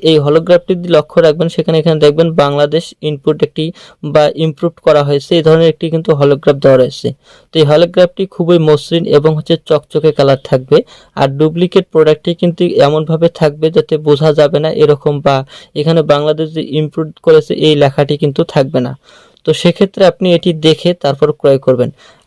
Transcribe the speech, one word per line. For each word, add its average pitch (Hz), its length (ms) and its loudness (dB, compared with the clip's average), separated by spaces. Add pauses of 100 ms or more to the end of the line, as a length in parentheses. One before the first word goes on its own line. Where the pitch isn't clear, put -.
এই 160 160 2
হলোগ্রাফটি 170 560 2
দিয়ে 175 220 -4
লক্ষ্য 151 240 -2
রাখবেন, 165 280 2
সেখানে 160 300 -2
এখানে 156 200 0
দেখবেন 147 360 2
বাংলাদেশ 147 480 -2 (180)
ইনপুট 151 420 -4
একটি 156 220 -4 (380)
বা 151 200 0 (120)
ইমপ্রুভ 160 460 -4
করা 151 220 2
হয়েছে, 143 320 -4
এই 160 80 2
ধরনের 160 300 4
একটি - 160 -8
কিন্তু 165 240 -4
হলোগ্রাফ 143 420 0
দেওয়া 139 220 4
রয়েছে। 127 300 -2 (440)
তো - 80 -8
এই 151 60 4
হলোগ্রাফটি 175 600 2
খুবই 175 320 0
মসৃণ 160 480 0
এবং 147 300 2
হচ্ছে 156 200 -4 (100)
চকচকে 151 460 -2
কালার 139 320 0
থাকবে। 131 340 0 (380)
আর 139 120 -2
ডুপ্লিকেট 165 640 -2
প্রোডাক্টটি 156 440 0
কিন্তু 175 260 -4 (140)
এমনভাবে 156 540 0
থাকবে 156 400 -2
যাতে 156 280 -2
বোঝা 151 360 0
যাবে 151 260 0
না 156 120 -4
এরকম, 147 500 0
বা 139 140 0 (400)
এখানে 160 280 0
বাংলাদেশ 151 500 0
যে 160 80 -6 (100)
ইমপ্রুভ 156 360 -4 (140)
করেছে 156 320 2
এই 151 220 2
লেখাটি 143 420 0
কিন্তু 147 260 -2
থাকবে 135 360 -2
না। 127 140 -6 (520)
তো 165 80 2
সেক্ষেত্রে 190 520 -2
আপনি 185 280 0
এটি 170 200 0
দেখে 160 400 0
তারপর 143 380 -2
ক্রয় 139 280 0
করবেন। 123 300 -2 (380)